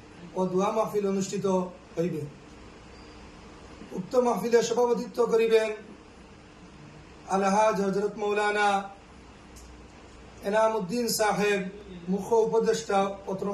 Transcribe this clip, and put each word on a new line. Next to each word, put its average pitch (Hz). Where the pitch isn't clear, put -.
ও -
দোয়া 196
মাহফিল 208
অনুষ্ঠিত 196
হইবে। 165
উক্ত -
মাহফিলে 233
সভাপতিত্ব 240
করিবেন 220
আলহাজ 196
হযরত 196
মৌলানা 208
এনামুদ্দিন 220
সাহেব, 202
মুখ্য -
উপদেষ্টা, -
পত্র 196